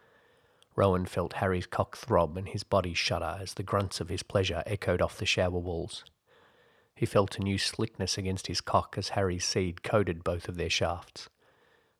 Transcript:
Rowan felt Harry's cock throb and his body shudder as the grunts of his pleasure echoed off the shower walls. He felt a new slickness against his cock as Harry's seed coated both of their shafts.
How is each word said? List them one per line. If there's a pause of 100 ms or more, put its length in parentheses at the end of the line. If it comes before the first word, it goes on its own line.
(720)
Rowan
felt
Harry's
cock
throb
and
his
body
shudder
as
the
grunts
of
his
pleasure
echoed
off
the
shower
walls. (880)
He
felt
a
new
slickness
against
his
cock
as
Harry's
seed
coated
both
of
their
shafts. (720)